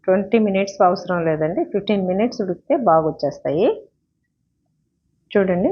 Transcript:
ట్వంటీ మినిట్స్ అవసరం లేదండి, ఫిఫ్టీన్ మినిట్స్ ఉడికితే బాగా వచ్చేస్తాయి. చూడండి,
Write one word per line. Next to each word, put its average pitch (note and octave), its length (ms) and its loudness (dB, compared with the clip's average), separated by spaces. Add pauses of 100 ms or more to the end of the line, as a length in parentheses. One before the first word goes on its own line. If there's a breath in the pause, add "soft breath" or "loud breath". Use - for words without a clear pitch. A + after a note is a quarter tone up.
ట్వంటీ G3 340 2
మినిట్స్ G3 420 0
అవసరం F#3 440 0
లేదండి, D#3+ 460 -2
ఫిఫ్టీన్ G3+ 380 -2
మినిట్స్ G#3 340 -2
ఉడికితే F#3 320 -4 (140)
బాగా D#3+ 180 4
వచ్చేస్తాయి. D3 600 -2 (1600)
చూడండి, F#3 420 2